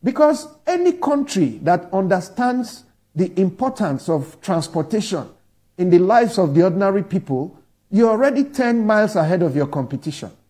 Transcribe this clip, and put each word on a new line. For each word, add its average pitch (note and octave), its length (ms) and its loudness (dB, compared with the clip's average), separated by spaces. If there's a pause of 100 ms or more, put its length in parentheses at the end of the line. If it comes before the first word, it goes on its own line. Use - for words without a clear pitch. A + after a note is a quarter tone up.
Because D4+ 420 2 (200)
any F4 260 0
country G3 680 -2
that F3 300 -2
understands G3 920 -4 (300)
the F3 260 -2
importance F#3+ 680 -2
of D3+ 320 -4
transportation E3 880 -4 (480)
in F3+ 140 0
the F3 80 6
lives G#3+ 400 2
of D#3 160 2
the E3+ 100 6
ordinary G3 380 0
people, D3+ 560 -6 (320)
you're A3+ 200 4
already C4 340 2
ten A#3+ 420 0
miles G#3+ 300 2
ahead E3+ 260 2
of C#3+ 140 0
your C#3+ 100 0
competition. C#3 640 -8 (200)